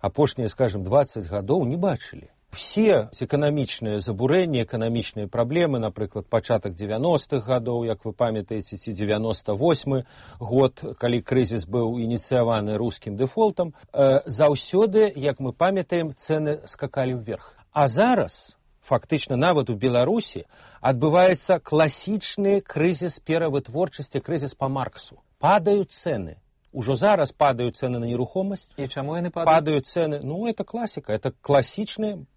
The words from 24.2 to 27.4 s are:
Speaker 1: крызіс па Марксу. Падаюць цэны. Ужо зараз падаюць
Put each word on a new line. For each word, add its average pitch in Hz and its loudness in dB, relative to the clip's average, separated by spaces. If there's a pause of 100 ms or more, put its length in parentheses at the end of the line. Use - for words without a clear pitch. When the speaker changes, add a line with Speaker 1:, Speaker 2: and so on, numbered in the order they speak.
Speaker 1:
крызіс 143 -4
па 135 -2
Марксу. - -8 (220)
Падаюць 196 4
цэны. 98 -6 (360)
Ужо 131 -2
зараз 175 4
падаюць 123 0